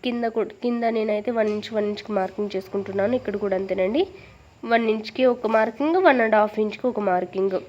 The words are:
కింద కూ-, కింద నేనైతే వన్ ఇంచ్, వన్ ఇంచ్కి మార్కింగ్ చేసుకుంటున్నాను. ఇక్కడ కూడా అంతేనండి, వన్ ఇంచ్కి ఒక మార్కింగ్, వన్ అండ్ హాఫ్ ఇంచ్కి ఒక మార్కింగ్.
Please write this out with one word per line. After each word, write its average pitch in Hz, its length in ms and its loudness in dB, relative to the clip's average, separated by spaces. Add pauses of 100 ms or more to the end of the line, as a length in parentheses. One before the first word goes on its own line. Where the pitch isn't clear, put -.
కింద 240 220 -2 (100)
కూ-, 214 160 -2 (120)
కింద 240 200 0 (140)
నేనైతే 214 420 -2
వన్ 214 160 2
ఇంచ్, 208 220 -8
వన్ 208 140 0
ఇంచ్కి 208 280 -8
మార్కింగ్ 190 360 -4
చేసుకుంటున్నాను. 196 680 -2
ఇక్కడ 208 240 -6
కూడా 190 160 0
అంతేనండి, 190 420 0 (720)
వన్ 233 120 4 (100)
ఇంచ్కి 220 300 -2 (100)
ఒక 240 120 -6 (120)
మార్కింగ్, 277 400 2 (100)
వన్ 254 160 4
అండ్ 220 160 4
హాఫ్ 214 240 0
ఇంచ్కి 214 280 -6
ఒక 220 80 -4 (120)
మార్కింగ్. 185 440 0 (120)